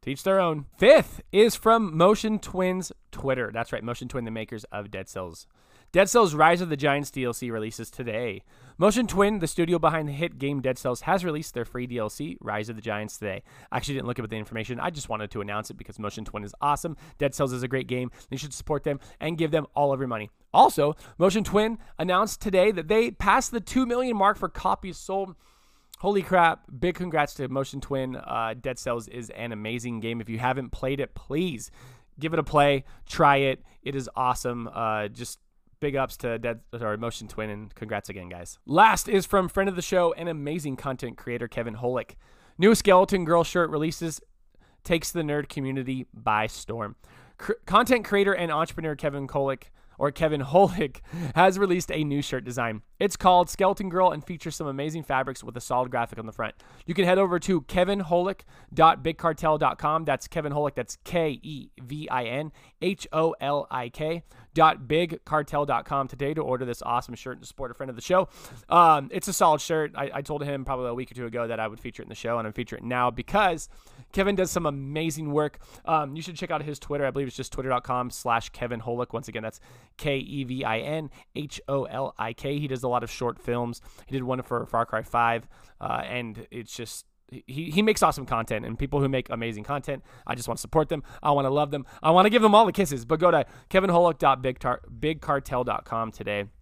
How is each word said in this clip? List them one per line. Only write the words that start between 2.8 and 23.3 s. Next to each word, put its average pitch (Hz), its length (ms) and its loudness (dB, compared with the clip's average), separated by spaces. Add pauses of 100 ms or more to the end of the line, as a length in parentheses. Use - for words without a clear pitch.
Twitter. 127 400 -2
That's 113 180 -6
right, 110 140 -6
Motion 120 240 -8
Twin, 120 160 -6
the 113 60 -6
makers 110 420 -10
of 104 180 -10
Dead 95 200 -10
Cells. 90 360 -12 (460)
Dead 185 160 6
Cells 208 260 6
Rise 165 260 6
of 180 80 -4
the 151 80 -2
Giants 143 340 0
D 131 140 -4
L 120 100 -2
C 120 160 -8
releases 113 400 -6
today. 113 520 -6 (360)
Motion 208 280 4
Twin, 202 340 2
the 165 60 -2
studio 170 320 0
behind 156 300 2
the 143 40 -6
hit 160 260 -6
game 139 240 -2
Dead 127 160 -2
Cells, 123 240 -4
has 175 200 2
released 160 300 -6
their 120 140 -6
free 123 200 -8
D 120 120 -6
L 107 100 -2
C, 156 320 -10
Rise 107 300 -6
of 113 60 -10
the 110 40 -14
Giants, 107 380 -6
today. 98 240 -8 (280)
I - 60 -4
actually 135 200 -4
didn't 127 100 -4
look 120 120 -4
up 120 60 -6
at 110 60 -8
the 113 80 -6
information. 113 420 -8
I 156 80 -2
just 151 220 -10
wanted 107 220 -6
to 107 100 -6
announce 104 260 -6
it - 80 -14
because - 220 -18
Motion 107 260 -8
Twin 104 200 -10
is 101 180 -14
awesome. 147 340 -2 (220)
Dead 143 160 0
Cells 135 180 0
is 127 120 -6
a 127 40 -6
great 131 200 -4
game. 123 220 -4 (200)
You 139 80 -8
should 139 160 -10
support - 300 -6
them 143 160 -2 (200)
and 165 160 -4
give 160 140 0
them 151 240 0
all 143 180 2
of 131 60 -2
your 135 100 -4
money. 107 220 -6 (240)
Also, 156 400 6 (240)
Motion 190 260 4
Twin 214 320 2 (220)
announced 190 420 0
today 190 300 4
that 165 180 -4
they 226 220 4
passed 208 400 2